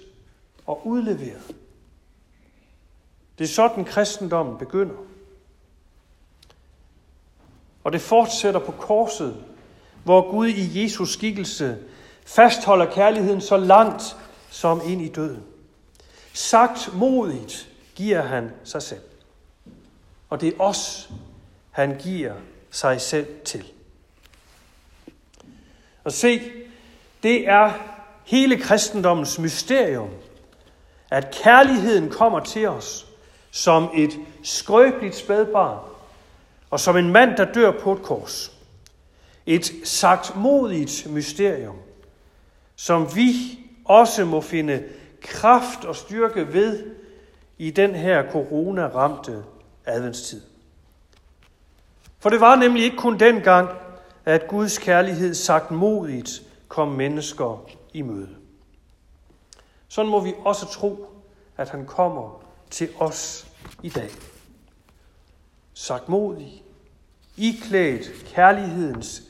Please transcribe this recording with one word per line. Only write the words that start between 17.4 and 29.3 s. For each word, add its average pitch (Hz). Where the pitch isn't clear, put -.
giver 190
han 123
sig 147
selv. -
Og 151
det 160
er -
os, -
han 139
giver 151
sig 127
selv 151
til. -
Og 147
se, 233
det 220
er 208
hele 262
kristendommens 180